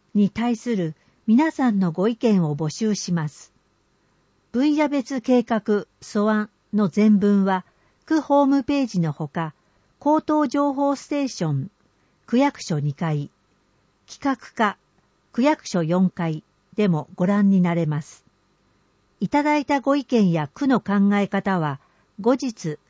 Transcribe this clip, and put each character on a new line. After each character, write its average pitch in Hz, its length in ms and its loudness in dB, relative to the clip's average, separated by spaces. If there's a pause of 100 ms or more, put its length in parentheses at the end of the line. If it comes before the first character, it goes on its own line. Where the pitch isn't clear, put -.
(140)
に 202 160 2
対 233 260 -4
す 233 180 -6
る 170 200 -4 (320)
皆 294 260 4
さ 254 180 0
ん 208 80 0
の 180 140 0
ご 185 160 0
意 233 80 -4
見 202 280 2
を 147 120 -2
募 156 120 -4
集 214 260 -4
し - 180 -6
ま 160 160 -2
す。 - 240 -20 (1000)
分 285 240 2
野 302 120 2
別 277 320 -4
計 247 220 2
画、 214 440 -2 (140)
素 214 300 -2
案 214 200 -2 (220)
の 202 160 2
全 208 300 4
文 202 260 2
は、 190 200 -2 (400)
区 311 160 0
ホ 285 240 2
ー - 20 2
ム 277 180 2
ペ 285 200 0
ー - 20 -2
ジ 190 140 -2
の 160 120 0
ほ 151 160 -8
か、 160 260 -8 (460)
江 302 260 2
東 302 220 0
情 285 260 -2
報 277 220 -2
ス - 120 -14
テ 285 160 -4
ー 262 40 -4
シ - 160 -8
ョ 156 80 -2
ン、 139 180 -6 (560)
区 233 120 0
役 277 240 0
所 151 180 -4
二 143 140 -4
階、 151 360 -6 (800)
企 - 300 -4
画 - 140 -20
課、 208 240 -2 (540)
区 233 100 -2
役 302 260 0
所 175 140 -2
四 180 280 2
階 160 320 -6 (320)
で 208 140 0
も 156 260 -2
ご 180 120 -2
覧 202 240 2
に 190 100 4
な 175 140 2
れ 170 120 0
ま 151 160 -4
す。 - 220 -20 (960)
い 190 80 -2
た 294 140 0
だ 302 140 2
い 294 100 -2
た 285 140 0
ご 277 160 0
意 277 80 -4
見 214 260 2
や 156 240 -2
区 285 120 -4
の 254 140 2
考 202 340 2
え 202 140 0
方 196 320 -2
は、 143 200 -4 (400)
後 226 140 2
日、 220 440 -8 (120)